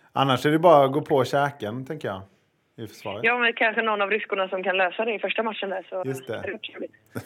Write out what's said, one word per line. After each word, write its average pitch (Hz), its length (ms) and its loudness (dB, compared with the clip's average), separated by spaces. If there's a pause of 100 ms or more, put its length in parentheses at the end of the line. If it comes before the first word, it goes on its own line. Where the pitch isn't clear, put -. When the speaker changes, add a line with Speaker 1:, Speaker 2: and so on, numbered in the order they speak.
(120)
Speaker 1:
Annars 131 340 0
är 151 40 2
det 156 80 4
bara 160 260 8
att 135 80 2
gå 151 80 0
på 139 240 2
käken, 131 600 -2
tänker 143 220 -8
jag, 95 120 -6 (560)
i 117 100 -12
försvaret. 104 380 -10
Speaker 2:
Ja, 240 140 2
men 233 140 0
kanske 226 300 0
någon 214 200 0
av 196 80 -2
ryskorna 196 380 -2
som 190 140 -4
kan 185 140 0
lösa 190 280 0
det 226 100 -2
i 196 40 -4
första 190 240 -4
matchen 208 280 -4
där, 180 200 -6
så 185 140 -6
Speaker 1:
Just 131 220 -6
det. 110 100 -4
Speaker 2:
är 101 160 -6
det 110 60 -8
trevligt. - 340 -10 (340)